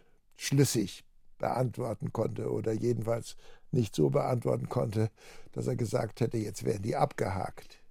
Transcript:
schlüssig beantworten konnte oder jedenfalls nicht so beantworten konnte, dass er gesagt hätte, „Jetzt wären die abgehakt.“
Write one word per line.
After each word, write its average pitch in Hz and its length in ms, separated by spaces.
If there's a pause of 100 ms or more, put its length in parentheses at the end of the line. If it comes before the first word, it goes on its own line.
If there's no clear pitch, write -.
(380)
schlüssig 123 680 (340)
beantworten 120 760
konnte 113 360
oder 113 220
jedenfalls 113 640 (360)
nicht 120 220
so 147 160
beantworten 127 600
konnte, 110 400 (420)
dass 120 160
er 131 80
gesagt 117 460
hätte, 113 160
„Jetzt 110 260
wären 113 180
die 117 140
abgehakt.“ - 840 (120)